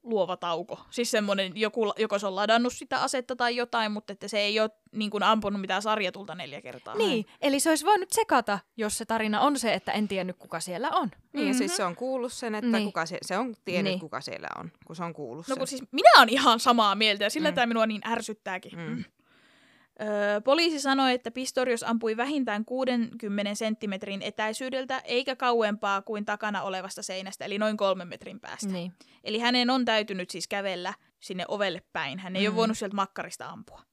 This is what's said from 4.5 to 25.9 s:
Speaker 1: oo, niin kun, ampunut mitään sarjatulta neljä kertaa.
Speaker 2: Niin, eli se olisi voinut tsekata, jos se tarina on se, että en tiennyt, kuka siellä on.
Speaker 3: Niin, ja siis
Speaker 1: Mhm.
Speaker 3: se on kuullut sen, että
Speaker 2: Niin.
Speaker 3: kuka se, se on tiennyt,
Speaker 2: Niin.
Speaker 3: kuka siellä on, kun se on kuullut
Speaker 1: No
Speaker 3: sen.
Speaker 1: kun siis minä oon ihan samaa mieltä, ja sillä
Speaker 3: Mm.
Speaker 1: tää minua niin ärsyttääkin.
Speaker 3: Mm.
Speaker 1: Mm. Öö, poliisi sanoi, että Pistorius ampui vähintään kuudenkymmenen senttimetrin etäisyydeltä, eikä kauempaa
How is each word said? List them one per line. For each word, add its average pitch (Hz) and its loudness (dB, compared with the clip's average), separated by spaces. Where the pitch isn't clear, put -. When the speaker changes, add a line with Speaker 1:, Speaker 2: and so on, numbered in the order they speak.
Speaker 1:
oo, 220 4
niin 214 -4
kun, 202 -2
ampunut 202 2
mitään 190 -2
sarjatulta 202 -2
neljä 160 -12
kertaa. 123 -12
Speaker 2:
Niin, 330 0
eli 277 2
se 320 2
olisi 302 2
voinut 381 4
tsekata, 233 2
jos 208 -2
se 220 -8
tarina 214 0
on 277 4
se, 220 2
että - -2
en 214 0
tiennyt, 185 -4
kuka - -10
siellä 185 -4
on. 320 0
Speaker 3:
Niin, 285 0
ja 269 2
siis 254 0
Speaker 1:
Mhm. 349 -2
Speaker 3:
se - 0
on 175 -2
kuullut 254 -4
sen, 220 -6
että 233 0
Speaker 2:
Niin. 208 2
Speaker 3:
kuka 180 -2
se, 165 -8
se 185 -4
on 240 -4
tiennyt, 190 0
Speaker 2:
Niin. 185 -2
Speaker 3:
kuka 147 -8
siellä - -10
on, 170 -12
kun 160 -16
se 175 -8
on 170 -8
kuullut 147 -10
Speaker 1:
No 269 -2
Speaker 3:
sen. - -8
Speaker 1:
kun 262 -4
siis 269 -8
minä 381 8
oon 247 10
ihan 254 4
samaa 226 4
mieltä, 208 2
ja 208 2
sillä 311 0
Speaker 3:
Mm. 277 -4
Speaker 1:
tää 254 4
minua 226 2
niin 214 -4
ärsyttääkin. 208 -6
Speaker 3:
Mm. - -8
Speaker 1:
Mm. 226 -8
Öö, 208 0
poliisi 311 4
sanoi, 269 4
että 247 -4
Pistorius 254 -2
ampui 226 0
vähintään 240 0
kuudenkymmenen 233 -2
senttimetrin 202 -4
etäisyydeltä, 254 -4
eikä 262 -2
kauempaa 214 2